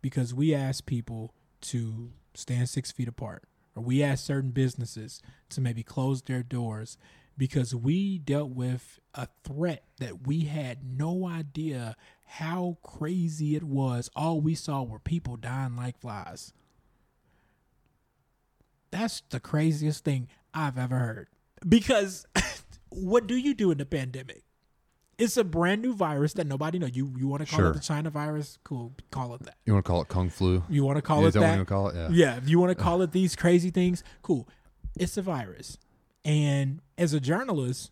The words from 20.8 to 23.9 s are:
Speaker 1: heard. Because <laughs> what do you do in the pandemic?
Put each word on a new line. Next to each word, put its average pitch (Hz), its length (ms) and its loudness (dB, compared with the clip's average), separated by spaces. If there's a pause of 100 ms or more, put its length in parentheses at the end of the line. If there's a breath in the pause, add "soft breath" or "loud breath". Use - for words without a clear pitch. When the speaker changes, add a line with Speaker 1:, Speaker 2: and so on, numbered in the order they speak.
Speaker 1:
heard. 113 300 -4 (380)
Because 196 680 4
<laughs> - 540 -6
what 202 380 2
do 233 100 0
you 262 180 2
do 202 160 4
in 147 80 2
the 139 80 -4
pandemic? 127 560 -6 (760)